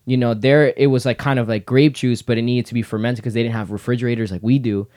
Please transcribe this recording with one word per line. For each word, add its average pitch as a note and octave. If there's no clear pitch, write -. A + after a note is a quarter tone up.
You B2+
know, A#2+
there C3
it C#3
was, C3
like, B2
kind C#3
of A2+
like G#2+
grape C3+
juice, B2
but A#2
it A#2
needed B2
to -
be A#2
fermented A2+
'cause A#2
they A#2
didn't A#2
have G#2
refrigerators A#2
like F2+
we A#2+
do, G#2+